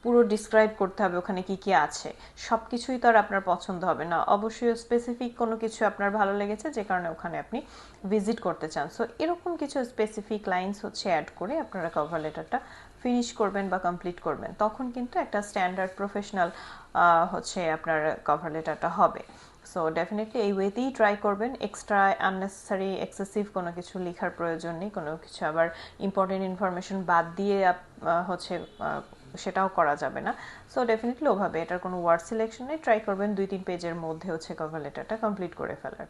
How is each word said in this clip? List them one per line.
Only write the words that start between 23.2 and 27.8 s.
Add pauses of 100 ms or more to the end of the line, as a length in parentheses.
কোনো
কিছু (120)
লেখার
প্রয়োজন
নেই,
কোনো
কিছু
আবার (400)
ইম্পর্টেন্ট (100)
ইনফরমেশন
বাদ (100)
দিয়ে
আপ-,